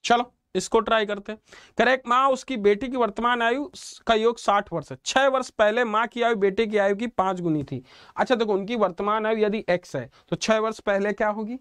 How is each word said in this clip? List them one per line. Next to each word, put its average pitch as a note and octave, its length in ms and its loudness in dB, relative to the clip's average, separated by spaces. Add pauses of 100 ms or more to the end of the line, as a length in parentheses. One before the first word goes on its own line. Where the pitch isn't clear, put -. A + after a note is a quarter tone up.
चलो, A#3 240 0 (220)
इसको G3+ 240 0
ट्राई A3 260 0
करते G3+ 260 -8
हैं। G#3+ 80 -14 (380)
कह A#3 60 4
रहे, B3+ 100 4
एक C4 140 -2
माँ, B3+ 220 2
उसकी C4 280 -2
बेटी G#3 300 2
की B3+ 100 -6
वर्तमान A#3 440 0
आयु B3+ 340 0
स-, - 240 -18
का - 140 0
योग A3+ 240 2
साठ G3+ 360 0
वर्ष D3+ 180 -8
है। B2+ 140 -12
छह C4+ 220 4
वर्ष C4 220 0
पहले A3 340 2
माँ A3+ 240 0
की A#3 140 -6
आयु A#3 140 2
बेटे G3 320 0
की G#3 100 -2
आयु G3+ 180 2
की A#3 120 -6
पांच F#3 340 -2
गुनी D#3 220 -2
थी। B2+ 220 -10 (320)
अच्छा, A3+ 180 2
देखो, A3 180 0
उनकी G3 220 -2
वर्तमान G#3 500 0
आयु A3+ 120 2
यदि G#3+ 320 0
एक्स F3 260 -2
है, B2 140 -8 (200)
तो E3+ 60 -2
छह A3 240 0
वर्ष A3 200 -4
पहले G3+ 340 -2
क्या G#3+ 160 -2
होगी? A3 320 -6